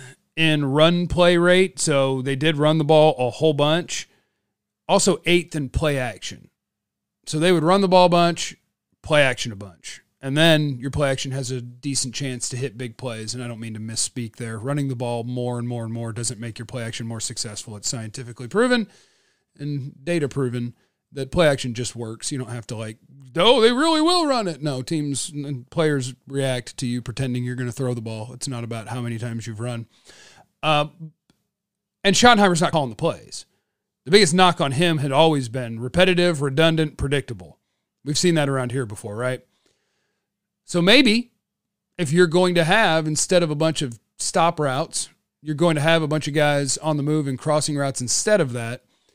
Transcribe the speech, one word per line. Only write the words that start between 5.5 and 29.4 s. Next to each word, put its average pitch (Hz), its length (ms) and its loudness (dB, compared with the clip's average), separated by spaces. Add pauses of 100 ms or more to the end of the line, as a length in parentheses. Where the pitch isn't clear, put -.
in 143 140 -4
play 143 300 0
action. 123 480 -10 (800)
So - 120 -4
they 175 140 4
would 165 120 4
run 185 180 4
the 196 60 2
ball 180 200 8
a - 20 6
bunch, 170 460 2 (480)
play 151 180 2
action 123 300 0
a 104 40 -12
bunch. - 460 -18 (180)
And 135 160 -4
then 151 440 4
your 131 100 -8
play 139 220 -2
action 135 200 -6
has 131 200 -6
a 127 100 -6
decent 123 540 -6
chance 127 340 -6
to 120 80 -8
hit 120 180 -6
big 120 220 -12
plays, 110 380 -10
and 123 80 -10
I 120 40 -10
don't 117 120 -10
mean 113 160 -10
to 107 40 -10
misspeak 110 580 -8
there. 113 200 -10
Running 139 300 -4
the 131 80 -4
ball 120 280 -4
more 123 360 -6
and 120 80 -6
more 120 160 -6
and 113 100 -8
more 117 180 -8
doesn't 110 280 -6
make 113 180 -12
your 117 80 -14
play 123 160 -10
action 110 240 -8
more 113 140 -8
successful. - 560 -10
It's 101 120 -10
scientifically 117 600 -10
proven 233 400 0 (720)
and 143 340 -8 (100)
data 160 240 0
proven 123 460 -4 (380)
that 135 200 -10
play 175 160 4
action 131 280 0
just 117 200 -8
works. 113 360 -10
You 143 80 -6
don't 123 100 -10
have 117 160 -12
to, 120 100 -10
like, 110 220 -10 (400)
"Oh, 226 240 6
they 233 120 6
really 311 280 2
will 349 240 2
run 247 220 0
it." 147 160 -8
No, 143 180 -4
teams 147 480 -4
and 143 400 -10
players 143 460 -2 (120)
react 135 500 -4
to 127 100 -4
you 123 120 -4
pretending 123 440 -4
you're 123 100 -6
gonna 123 180 -6
throw 123 220 -4
the 120 80 -8
ball. 110 320 -10
It's 123 140 -10
not 120 160 -8
about 113 240 -10
how 127 140 -8
many 117 180 -6
times 117 260 -8